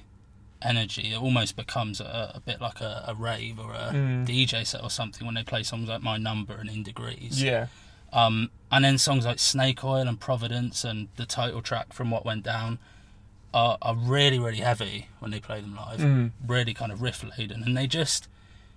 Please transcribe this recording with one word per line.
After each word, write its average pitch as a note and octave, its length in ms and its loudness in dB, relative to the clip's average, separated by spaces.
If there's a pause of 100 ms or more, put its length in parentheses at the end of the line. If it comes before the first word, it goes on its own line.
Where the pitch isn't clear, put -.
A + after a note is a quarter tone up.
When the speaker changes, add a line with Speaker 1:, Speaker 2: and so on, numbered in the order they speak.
(640)
Speaker 1:
energy. A2+ 500 0
It A2+ 80 -4
almost B2 340 2
becomes G#2+ 460 -4
a, A2 340 -6
a - 60 -12
bit - 200 -6
like A2+ 200 -6
a, A2 280 -8
a A2+ 60 -4
rave A2+ 460 -6
or A2 140 -10
a A2+ 180 -6
Speaker 2:
Mm. C3 320 2
Speaker 1:
D B2+ 220 4
J A#2 180 0
set - 180 -6
or A#2 60 -6
something A#2 380 -6
when A2+ 80 -4
they A2+ 80 -4
play A2+ 220 -2
songs A2+ 260 -4
like A2+ 100 -6
My A2 160 -2
Number G#2+ 380 -4
and G#2+ 160 -10
In G#2+ 120 -6
Degrees. A#2 600 -4
Speaker 2:
Yeah. B2 240 2 (460)
Speaker 1:
Um, A2+ 380 4 (220)
and C3+ 140 8
then C3+ 100 6
songs C3 300 4
like A#2+ 120 -2
Snake C3 460 2
Oil C3 240 2
and A2 100 0
Providence A#2+ 640 -2
and G#2+ 340 -4
the A#2 100 -8
title A#2+ 340 -4
track - 320 -4
from A#2 180 -2
What A2+ 140 0
Went A2 200 -2
Down A2+ 340 -2 (760)
are, A#2 300 6
are A#2 140 0
really, C3 420 6
really A2+ 200 0
heavy G#2 500 0 (100)
when A2 120 -8
they G#2 100 -6
play G#2+ 200 -8
them G2+ 160 -12
live. A2 240 -8
Speaker 2:
Mm. C3 300 6 (160)
Speaker 1:
Really A#2+ 260 0
kind A2+ 180 -6
of G#2 120 -6
riff B2 200 -4 (140)
laden. A2 280 -6
And B2 120 2
they C3 100 0
just D#3 420 0 (480)